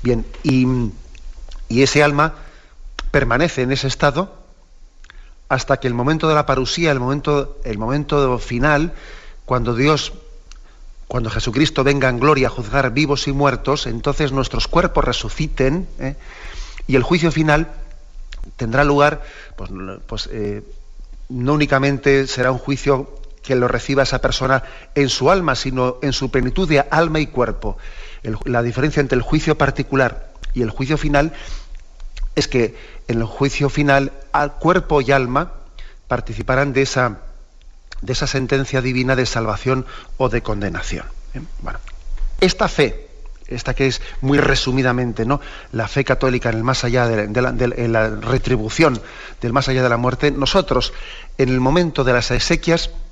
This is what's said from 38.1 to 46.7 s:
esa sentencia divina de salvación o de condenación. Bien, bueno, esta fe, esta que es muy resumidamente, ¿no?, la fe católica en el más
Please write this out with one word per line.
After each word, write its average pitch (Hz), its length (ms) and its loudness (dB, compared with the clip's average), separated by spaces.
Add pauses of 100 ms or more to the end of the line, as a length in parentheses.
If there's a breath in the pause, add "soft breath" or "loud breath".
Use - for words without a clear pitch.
esa 135 140 -2
sentencia 131 560 0
divina 127 320 0
de 127 120 2
salvación 120 600 0 (300 loud breath)
o 127 120 2
de 117 140 0
condenación. 98 640 -4 (260)
Bien, 139 140 -10 (140)
bueno, - 180 -6 (640)
esta 185 280 2
fe, - 400 0 (400)
esta 123 260 -4
que 135 120 2
es 127 140 0 (220 loud breath)
muy 139 160 4
resumidamente, 127 880 2
¿no?, 143 160 0 (300 loud breath)
la 113 160 -4
fe 139 160 0
católica 131 440 2
en 110 80 0
el 113 80 -2
más 127 200 0